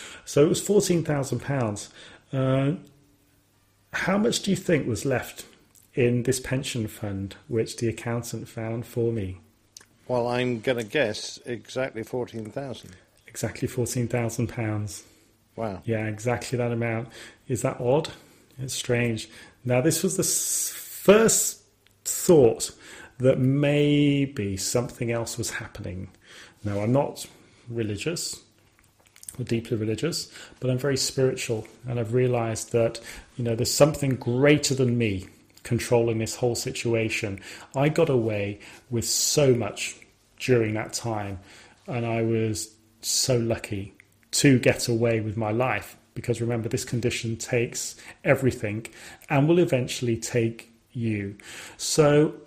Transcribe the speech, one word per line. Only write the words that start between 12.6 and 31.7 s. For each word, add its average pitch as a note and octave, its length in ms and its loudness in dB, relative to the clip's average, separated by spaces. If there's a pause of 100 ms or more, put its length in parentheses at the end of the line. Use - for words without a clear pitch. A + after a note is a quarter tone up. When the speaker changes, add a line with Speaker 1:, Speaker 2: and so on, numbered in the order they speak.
Speaker 1:
Exactly - 420 -6
fourteen A#2+ 400 -2
thousand A#2 420 -2
pounds. G#2+ 540 -6 (520)
Speaker 2:
Wow. G#2+ 280 -6
Speaker 1:
Yeah, A2 220 -2
exactly A2+ 540 -4
that A#2+ 120 0
amount. A#2 360 -2 (400)
Is - 160 -4
that C3 180 -2
odd? C#3 280 2 (500)
It's C3 160 -8
strange. A#2+ 540 0 (340)
Now, B2 180 4
this D#3+ 220 2
was F#3+ 120 0
the F3+ 60 -2
s-, - 480 -2
first - 960 4 (400)
thought - 640 6 (480)
that B2+ 220 4
maybe C#3+ 1200 2
something A#2+ 520 -2
else A#2 280 -4
was A2 140 -4
happening. G2 580 -10 (560)
Now, G2+ 160 -2
I'm A2 100 0
not - 340 0 (440)
religious, A#2 720 -6 (960)
or B2 60 -6
deeply A#2 320 -2
religious, A2 520 -4 (300)
but B2+ 100 -2
I'm B2+ 80 0
very C3+ 200 0
spiritual, C3 680 0 (220)